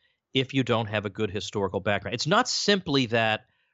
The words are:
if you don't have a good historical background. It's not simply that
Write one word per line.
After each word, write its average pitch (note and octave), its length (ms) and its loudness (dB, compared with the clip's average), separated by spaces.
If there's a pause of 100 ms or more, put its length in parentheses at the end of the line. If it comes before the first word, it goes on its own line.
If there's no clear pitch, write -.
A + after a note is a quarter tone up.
(320)
if C3 220 0
you C3+ 80 2
don't A2+ 260 0
have G#2 180 -2
a G2+ 40 -6
good G#2+ 200 -2
historical G2 500 -4
background. G2 340 -2
It's B2 120 -6
not G#3 220 2
simply D#3 580 0
that A2 400 2 (280)